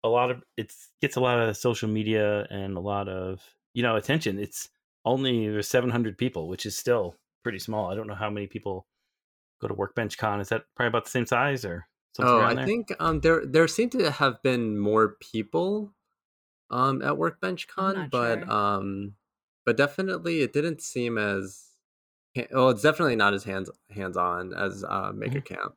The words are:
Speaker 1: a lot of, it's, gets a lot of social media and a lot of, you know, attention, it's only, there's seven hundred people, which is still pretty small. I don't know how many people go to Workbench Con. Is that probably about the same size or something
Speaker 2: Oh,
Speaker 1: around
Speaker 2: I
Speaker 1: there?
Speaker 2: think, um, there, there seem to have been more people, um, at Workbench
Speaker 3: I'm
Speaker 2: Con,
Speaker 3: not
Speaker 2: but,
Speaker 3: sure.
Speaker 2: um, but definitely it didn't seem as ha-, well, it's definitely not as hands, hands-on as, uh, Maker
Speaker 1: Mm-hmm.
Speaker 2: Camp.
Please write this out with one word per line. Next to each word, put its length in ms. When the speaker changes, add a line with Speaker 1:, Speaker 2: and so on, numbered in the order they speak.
Speaker 1:
a 40
lot 220
of, 120
it's, 340
gets 160
a 40
lot 200
of 160
social 320
media 640
and 260
a 40
lot 280
of, 340
you 80
know, 140
attention, 420
it's 300
only, 440
there's 200
seven 220
hundred 280
people, 300
which 180
is 100
still 400
pretty 160
small. 320
I 40
don't 120
know 80
how 160
many 160
people 400
go 80
to 60
Workbench 440
Con. 220
Is 100
that 140
probably 120
about 160
the 60
same 160
size 380
or 220
something 180
Speaker 2:
Oh, 60
Speaker 1:
around 140
Speaker 2:
I 40
Speaker 1:
there? 100
Speaker 2:
think, 340
um, 200
there, 260
there 220
seem 220
to 200
have 320
been 360
more 420
people, 720
um, 320
at 160
Workbench 500
Speaker 3:
I'm 60
Speaker 2:
Con, 280
Speaker 3:
not 80
Speaker 2:
but, 320
Speaker 3:
sure. 80
Speaker 2:
um, 640
but 100
definitely 680
it 100
didn't 300
seem 360
as 500
ha-, 160
well, 180
it's 120
definitely 340
not 180
as 100
hands, 260
hands-on 640
as, 300
uh, 300
Maker 260
Speaker 1:
Mm-hmm. 140
Speaker 2:
Camp. 220